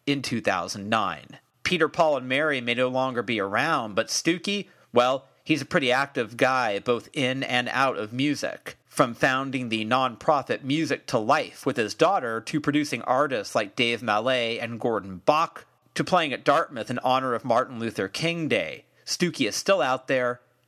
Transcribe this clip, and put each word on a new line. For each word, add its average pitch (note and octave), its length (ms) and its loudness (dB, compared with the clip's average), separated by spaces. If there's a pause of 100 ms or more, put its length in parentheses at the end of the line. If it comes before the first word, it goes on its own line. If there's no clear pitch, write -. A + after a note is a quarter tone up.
in C#3 160 0
two A#2 180 -2
thousand G2 480 -2
nine. G2 500 -4 (240)
Peter, E3 260 2
Paul, D#3 280 2
and B2+ 120 -6
Mary C#3 320 0
may A#2+ 140 -2
no B2+ 140 2
longer B2+ 340 0
be A2 160 0
around, A2 560 0
but A2 140 0
Stookey, F3+ 580 -2 (260)
well, B2+ 360 4 (160)
he's D3 180 0
a - 40 -10
pretty C#3 260 2
active B2 440 0
guy, B2 440 2
both A#2 320 -2
in C3 320 -2
and B2 240 -2
out B2+ 280 0
of G#2+ 160 -6
music. C3 640 -4 (100)
From A#2+ 280 2
founding C3 540 -2
the A2 160 -2
nonprofit B2+ 800 0
Music C#3 420 -2
to - 100 -2
Life A#2+ 480 0
with B2+ 120 -2
his G#2+ 180 0
daughter, D3 460 2
to D3 200 -4
producing D3 420 -2
artists B2+ 520 0
like G#2+ 220 -2
Dave A#2 260 0
Mallet A#2 580 0
and A2+ 200 -8
Gordon F#2+ 440 -2
Bok, D#3 400 2 (300)
to - 80 -4
playing D#3+ 300 2
at - 120 -8
Dartmouth C#3 460 2
in B2 80 -2
honor C3 340 2
of A2+ 120 -4
Martin B2 340 0
Luther A2 300 -4
King E3 400 -4
Day, D#2+ 380 -2 (200)
Stookey D#3+ 400 0
is G2 80 -4
still G3 260 2
out C3 280 0
there B2 320 0 (280)